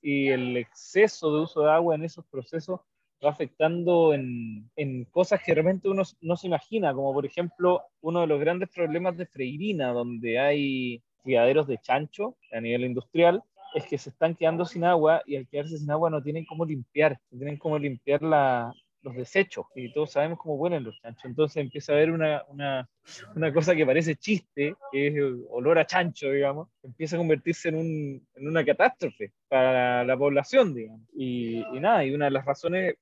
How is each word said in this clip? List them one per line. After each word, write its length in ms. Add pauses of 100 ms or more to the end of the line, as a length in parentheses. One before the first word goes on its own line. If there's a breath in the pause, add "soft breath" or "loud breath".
y 280
el 280
exceso 760
de 80
uso 200
de 100
agua 240
en 80
esos 220
procesos 540 (420)
va 80
afectando 840
en, 640
en 300
cosas 380
que 100
realmente 340
uno 140
s-, 180
no 160
se 100
imagina, 480
como 180
por 140
ejemplo 560 (180)
uno 200
de 80
los 120
grandes 300
problemas 460
de 100
Freirina, 680
donde 460
hay 640 (220)
criaderos 420
de 120
chancho 580 (160)
a 80
nivel 240
industrial, 580 (320)
es 120
que 120
se 120
están 240
quedando 300
sin 200
agua 420
y 100
al 100
quedarse 320
sin 120
agua 200
no 120
tienen 240
cómo 180
limpiar, 560 (100)
no 80
tienen 200
cómo 200
limpiar 440
la, 500 (300)
los 120
desechos 600
y 180
todos 200
sabemos 260
cómo 180
huelen 260
los 180
chanchos, 240
entonces 340
empieza 340
a 40
haber 140
una, 380
una, 400 (480 loud breath)
una 160
cosa 240
que 100
parece 300
chiste, 580 (160)
que 180
es 60
el 360
olor 280
a 80
chancho, 440
digamos, 380 (140)
empieza 340
a 20
convertirse 500
en 80
un, 580
en 140
una 160
catástrofe 680 (160)
para 560
la 120
población, 580
digamos, 280 (120)
y, 460 (160)
y 40
nada, 240
y 80
una 120
de 80
las 120
razones 580